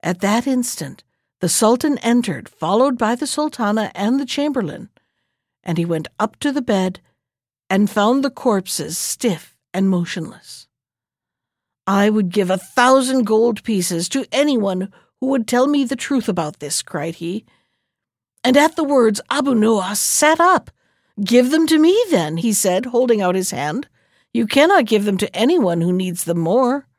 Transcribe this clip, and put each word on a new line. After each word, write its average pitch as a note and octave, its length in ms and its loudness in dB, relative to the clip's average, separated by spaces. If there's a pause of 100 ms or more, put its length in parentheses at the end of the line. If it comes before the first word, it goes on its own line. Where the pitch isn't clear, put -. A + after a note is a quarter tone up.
At F3+ 180 -4
that G#3+ 260 0
instant, A#3+ 580 -4 (360)
the F3 80 -2
Sultan B3 500 2
entered, A#3 500 -2
followed A#3+ 500 0
by A3+ 160 0
the C4 120 -6
Sultana A3 680 -4
and G#3+ 240 -2
the C#4 80 -4
chamberlain, C4 640 -4 (760)
and E3+ 160 -4
he E3+ 60 0
went E3 240 -4 (100)
up G#3+ 220 -4
to D4 100 -2
the C#4 120 -2
bed F#3 380 -2 (720)
and G3 200 2
found A#3+ 340 2
the C4+ 60 0
corpses F#3+ 680 -4
stiff - 580 -4 (200)
and F#3+ 160 2
motionless. - 760 -6 (1200)
"I G3+ 240 2
would G#3+ 200 0
give F#3 200 0
a F#3+ 80 0
thousand B3+ 680 2
gold A3 360 2
pieces F3 480 -2
to C4+ 220 -4
anyone G#3 580 0 (300)
who B3+ 60 -4
would C4 200 0
tell B3+ 200 2
me C#4+ 180 2
the B3 120 -4
truth C4 320 -2
about E3+ 320 -4
this," C#3+ 200 -6
cried E3 360 -8
he. F3+ 280 -8 (1000)
And C4 120 4
at D4+ 200 4
the D#4+ 80 0
words, B3 360 2 (100)
Abu C4+ 240 0
Nowas G#3+ 440 0
sat D#4 420 2
up. F4 300 2 (520)
"Give B3 280 4
them D#4+ 160 2
to D#4 120 2
me, E4 160 6 (160)
then," E3 280 0
he A3 140 0
said, G3 340 0
holding A#3+ 340 2
out F3+ 140 0
his F#3 160 -4
hand. D3+ 380 -6 (440)
"You A#3 140 0
cannot D#4 400 4
give G#3+ 180 0
them G3 140 -2
to - 180 -4
anyone A3 440 2
who F3 120 0
needs F3+ 320 -4
them E3+ 140 -2
more." B3 480 0 (120)